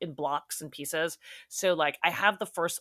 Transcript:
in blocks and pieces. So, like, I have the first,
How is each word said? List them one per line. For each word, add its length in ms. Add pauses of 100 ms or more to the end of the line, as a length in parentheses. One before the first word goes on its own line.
in 140
blocks 480
and 100
pieces. 460 (300)
So, 260
like, 280
I 80
have 280
the 80
first, 340